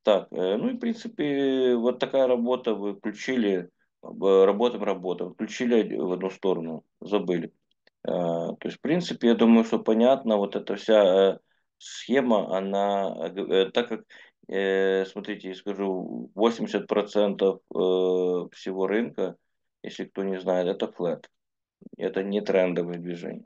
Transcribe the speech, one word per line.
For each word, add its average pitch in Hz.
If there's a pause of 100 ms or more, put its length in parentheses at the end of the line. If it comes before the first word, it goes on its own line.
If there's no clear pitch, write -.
Так, 101
э, 92
ну 185
и, 269
в 233
принципе, 139
вот 123
такая 135
работа, 123
вы 101
включили, 101 (320)
э, 95
работаем, 104
работаем, 92
включили 110
в 90
одну 92
сторону, 82 (160)
забыли. 165 (520)
Э, -
то 85
есть, 85
в -
принципе, 139
я 117
думаю, 113
что 113
понятно, 113
вот 101
эта 101
вся, 98
э, - (400)
схема, 117
она, 98
э, 87
г-, 92
э, 95
так 120
как, 110 (460)
э, 95
смотрите, 98
я 92
скажу, 92
восемьдесят 107
процентов, 101 (120)
э, - (760)
всего 95
рынка, 101 (480)
если -
кто 98
не 95
знает, 90
это -
флэт. 82 (680)
Это 95
не 101
трендовые 87
движения. 85